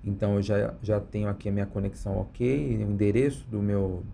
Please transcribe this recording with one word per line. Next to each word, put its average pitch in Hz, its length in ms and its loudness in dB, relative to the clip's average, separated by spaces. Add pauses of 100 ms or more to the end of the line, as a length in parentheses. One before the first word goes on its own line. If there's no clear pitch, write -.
Então 101 340 0
eu 101 40 2
já, 104 400 0
já 104 180 2
tenho 104 300 -2
aqui 101 200 -4
a - 20 0
minha 101 160 0
conexão 98 500 -4
OK, 123 600 0
o 107 40 0
endereço 104 680 2
do 110 140 -2
meu 98 420 0 (100)